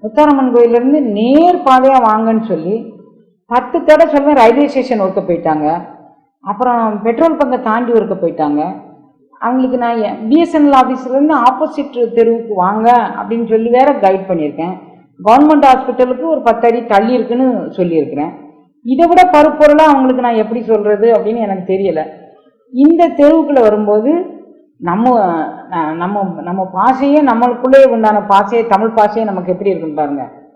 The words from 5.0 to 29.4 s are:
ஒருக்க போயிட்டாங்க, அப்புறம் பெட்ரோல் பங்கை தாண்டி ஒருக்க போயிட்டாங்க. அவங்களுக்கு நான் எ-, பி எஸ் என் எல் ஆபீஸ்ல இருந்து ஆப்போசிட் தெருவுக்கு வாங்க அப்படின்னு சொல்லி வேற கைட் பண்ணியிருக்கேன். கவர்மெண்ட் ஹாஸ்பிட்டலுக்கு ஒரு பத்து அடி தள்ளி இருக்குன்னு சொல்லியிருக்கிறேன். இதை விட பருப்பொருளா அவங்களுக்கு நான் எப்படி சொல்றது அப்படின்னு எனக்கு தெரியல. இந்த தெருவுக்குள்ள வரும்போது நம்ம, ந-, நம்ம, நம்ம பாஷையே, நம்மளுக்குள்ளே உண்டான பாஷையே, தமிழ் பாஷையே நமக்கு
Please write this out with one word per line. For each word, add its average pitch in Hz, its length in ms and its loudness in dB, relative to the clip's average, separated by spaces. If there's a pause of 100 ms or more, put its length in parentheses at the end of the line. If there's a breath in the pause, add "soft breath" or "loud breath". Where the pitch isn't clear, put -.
ஒருக்க 190 200 -2
போயிட்டாங்க, 160 640 -4 (580)
அப்புறம் 220 640 -4
பெட்ரோல் 233 340 0
பங்கை 254 240 -2
தாண்டி 233 320 -4
ஒருக்க 196 220 0
போயிட்டாங்க. 160 680 -4 (600)
அவங்களுக்கு 254 380 -2
நான் 233 240 -4
எ-, 208 260 -8
பி 294 120 4
எஸ் 339 140 -2
என் 294 160 2
எல் 277 40 2
ஆபீஸ்ல 254 360 0
இருந்து 285 260 0
ஆப்போசிட் 247 760 -2
தெருவுக்கு 226 400 0
வாங்க 208 380 0
அப்படின்னு 226 560 -2
சொல்லி 226 220 0
வேற 262 220 2
கைட் 196 360 0
பண்ணியிருக்கேன். 160 460 -6 (500)
கவர்மெண்ட் 285 420 4
ஹாஸ்பிட்டலுக்கு 254 600 0
ஒரு 311 160 -2
பத்து 226 260 0
அடி 233 160 -2
தள்ளி 220 280 0
இருக்குன்னு 233 600 -2
சொல்லியிருக்கிறேன். 156 600 -4 (500)
இதை 269 240 0
விட 349 160 4
பருப்பொருளா 302 600 4
அவங்களுக்கு 262 400 2
நான் 240 120 -2
எப்படி 220 280 -4
சொல்றது 208 500 0
அப்படின்னு 214 260 -2
எனக்கு 190 340 -6
தெரியல. 185 320 -2 (680)
இந்த 320 360 4
தெருவுக்குள்ள 294 520 2
வரும்போது 214 800 0 (380)
நம்ம, 214 420 0 (500)
ந-, 160 240 -4
நம்ம, 180 460 -6
நம்ம 185 340 -6
பாஷையே, 262 480 2
நம்மளுக்குள்ளே 247 680 2
உண்டான 220 300 0
பாஷையே, 202 480 0
தமிழ் 214 300 0
பாஷையே 214 280 0
நமக்கு 185 280 -6